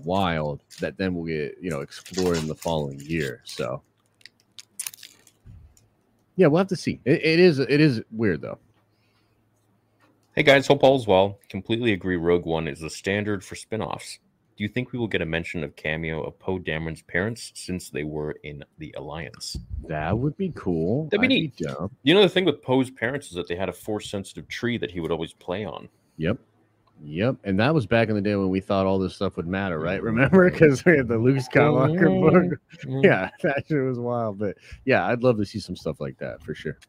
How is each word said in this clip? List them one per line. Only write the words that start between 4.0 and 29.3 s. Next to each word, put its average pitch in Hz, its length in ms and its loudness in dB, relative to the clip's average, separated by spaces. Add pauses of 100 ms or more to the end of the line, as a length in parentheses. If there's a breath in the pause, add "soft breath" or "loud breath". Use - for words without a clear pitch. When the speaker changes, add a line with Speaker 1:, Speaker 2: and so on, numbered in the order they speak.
Speaker 1:
yeah, 185 100 6
we'll 151 140 6
have 190 80 0
to 185 80 -4
see. - 280 -6
It, 131 220 2
it 160 140 4
is, 175 180 6
it 135 240 2
is 135 300 4
weird, 104 300 -2
though. - 180 -12 (1800)
Speaker 2:
Hey, 156 80 2
guys. 139 240 6
Hope 139 160 6
all 135 120 8
is 120 120 -2
well. 98 320 4 (100)
Completely 113 440 -2
agree 90 220 -2
Rogue 85 300 2
One 80 220 -2
is 71 120 -8
the 78 120 -10
standard 101 520 -4
for - 120 -16
spin-offs. - 640 -10 (380)
Do 104 60 -6
you 104 60 -6
think 127 220 -6
we 131 60 -8
will 117 100 -4
get 92 140 -2
a 85 40 -2
mention 82 380 -4
of 73 120 -10
cameo 80 480 -4
of - 160 -10
Poe 95 180 -6
Dameron's 80 460 -6
parents 104 500 -4
since - 380 -10
they 71 120 -6
were 76 280 -6 (120)
in 73 200 -14 (160)
the 78 180 -14
Alliance? 73 580 -12 (320)
Speaker 1:
That 78 300 -2
would 143 180 -4
be 190 200 -6
cool. 92 500 -2
Speaker 2:
That'd 202 160 -2
be 254 40 2
Speaker 1:
I'd 254 40 0
Speaker 2:
neat. 165 280 0
Speaker 1:
be 85 80 -8
down. 73 260 -8 (100)
Speaker 2:
You 151 140 4
know, 208 80 8
the 175 60 6
thing 185 140 0
with 175 200 0
Poe's 127 260 0
parents 127 380 -6
is 87 60 -18
that 87 140 -6
they 87 80 -4
had 92 140 -4
a 87 40 -8
Force-sensitive - 720 -10
tree 120 320 -4
that - 100 -4
he 87 100 -10
would 80 120 -4
always 80 200 -4
play 95 320 -8
on. - 240 -12 (300)
Speaker 1:
Yep. 82 220 -2 (640)
Yep. 92 400 -2
And 98 160 0
that 139 160 2
was 127 100 2
back 113 240 2
in 110 60 0
the 104 60 0
day 104 140 0
when 98 140 0
we 95 100 0
thought 95 280 0
all 95 100 2
this 92 180 -2
stuff 95 220 -4